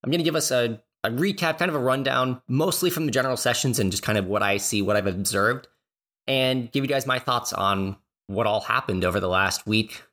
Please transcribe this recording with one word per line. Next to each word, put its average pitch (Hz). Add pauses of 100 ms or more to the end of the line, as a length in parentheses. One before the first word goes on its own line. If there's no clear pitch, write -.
I'm 127
gonna 170
give 160
us 147
a, 120 (220)
a 110
recap, 160
kind 180
of 160
a 143
rundown, 127
mostly 156
from 160
the 135
general 127
sessions 120
and 98
just 98
kind 107
of 98
what 101
I 101
see, 104
what 98
I've 101
observed, 101 (600)
and 131
give 139
you 131
guys 139
my 127
thoughts 123
on 98 (320)
what 104
all 107
happened 107
over 90
the 92
last 92
week 107